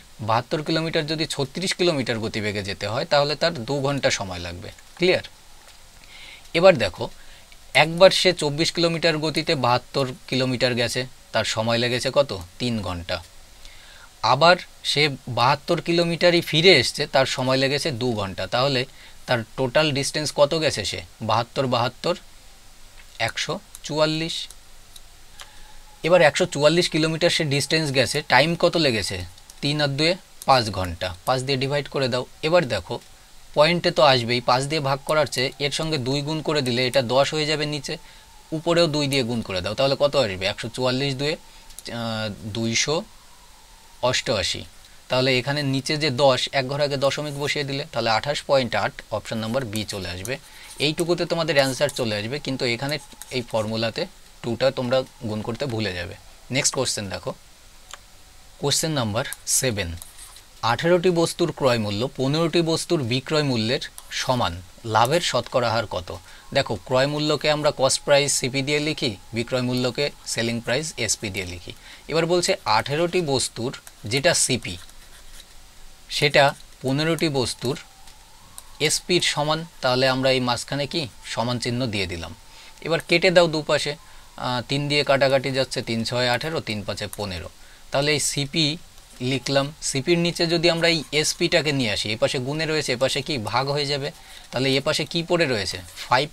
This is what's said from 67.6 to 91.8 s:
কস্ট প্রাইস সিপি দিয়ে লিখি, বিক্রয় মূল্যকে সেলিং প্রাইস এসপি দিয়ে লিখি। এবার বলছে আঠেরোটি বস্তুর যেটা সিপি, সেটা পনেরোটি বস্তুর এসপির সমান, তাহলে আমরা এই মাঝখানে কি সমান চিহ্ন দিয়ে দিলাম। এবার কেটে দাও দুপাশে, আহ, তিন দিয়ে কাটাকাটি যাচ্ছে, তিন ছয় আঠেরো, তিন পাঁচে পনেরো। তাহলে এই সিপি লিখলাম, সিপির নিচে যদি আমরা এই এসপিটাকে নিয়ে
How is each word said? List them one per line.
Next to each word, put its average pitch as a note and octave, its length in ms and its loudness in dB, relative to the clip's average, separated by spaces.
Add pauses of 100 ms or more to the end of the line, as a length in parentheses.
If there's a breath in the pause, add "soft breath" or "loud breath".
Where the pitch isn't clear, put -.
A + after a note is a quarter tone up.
কস্ট C3 260 2
প্রাইস C#3+ 300 6
সিপি C3+ 280 -2
দিয়ে D3 260 0
লিখি, D3 240 -2 (220)
বিক্রয় B2 340 -2
মূল্যকে B2+ 380 0 (200)
সেলিং A#2 360 -2
প্রাইস C#3 260 -2 (100)
এসপি A2 320 -2
দিয়ে F#2+ 240 -6
লিখি। - 180 -14 (380 loud breath)
এবার E3 160 0
বলছে F3 260 2 (140)
আঠেরোটি D3 560 0
বস্তুর C3+ 500 -2 (340)
যেটা C#3 260 2 (140)
সিপি, G2+ 300 -4 (1300)
সেটা D3 340 4 (380)
পনেরোটি D#3 480 0
বস্তুর C3 460 -2 (1040)
এসপির D#3+ 440 0 (100)
সমান, D#3 260 0 (220)
তাহলে B2+ 280 2
আমরা C3 220 2
এই C3 180 2
মাঝখানে C#3 380 -2
কি E3 140 -4 (320)
সমান A#2+ 260 -2
চিহ্ন A#2+ 220 -2 (120)
দিয়ে G2 140 -2
দিলাম। E2+ 240 -8 (500 loud breath)
এবার D#3 260 -2
কেটে F3 240 4
দাও F3 160 8
দুপাশে, D3+ 460 -2
আহ, - 760 -8
তিন C#3 200 0
দিয়ে D3 160 2
কাটাকাটি C3+ 480 4
যাচ্ছে, C3 300 -2
তিন A2+ 220 -4
ছয় B2 260 0
আঠেরো, D3+ 320 -2
তিন G#2+ 220 -6
পাঁচে G#2 220 -6 (100)
পনেরো। F2+ 340 -8 (420 loud breath)
তাহলে C#3+ 200 2
এই C#3+ 100 2 (100)
সিপি C#3+ 340 -2 (560)
লিখলাম, C3+ 440 0 (160)
সিপির E3+ 380 0
নিচে E3+ 240 0 (100)
যদি E3+ 160 2
আমরা E3 200 2
এই E3 100 2 (120)
এসপিটাকে D#3 600 2
নিয়ে C3 240 0